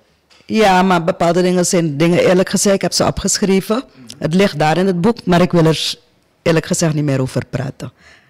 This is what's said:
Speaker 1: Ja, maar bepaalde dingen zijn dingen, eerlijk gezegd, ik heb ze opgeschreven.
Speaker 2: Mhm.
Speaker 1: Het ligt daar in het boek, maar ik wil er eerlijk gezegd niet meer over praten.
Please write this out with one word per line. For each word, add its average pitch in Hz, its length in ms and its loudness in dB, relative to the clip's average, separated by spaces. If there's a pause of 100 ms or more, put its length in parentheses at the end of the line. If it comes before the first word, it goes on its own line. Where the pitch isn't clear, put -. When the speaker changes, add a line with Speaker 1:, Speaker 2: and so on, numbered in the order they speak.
(460)
Speaker 1:
Ja, 196 360 2
maar 180 220 2
bepaalde 175 380 0
dingen 180 240 0
zijn 165 300 -2
dingen, 170 220 2
eerlijk 180 300 2
gezegd, 202 260 0
ik 190 80 -2
heb 175 100 -4
ze - 120 -2
opgeschreven. 190 720 -2 (180)
Speaker 2:
Mhm. 127 120 -20 (120)
Speaker 1:
Het 156 160 -4
ligt 185 240 0
daar 156 200 0
in 190 80 0
het 180 140 -2
boek, 226 240 -2
maar 175 160 2
ik 180 120 2
wil 170 120 4
er 160 300 0 (480)
eerlijk 160 240 0
gezegd 170 280 -2
niet 147 100 -2
meer 135 160 0
over 131 300 -4
praten. 135 420 -10 (380)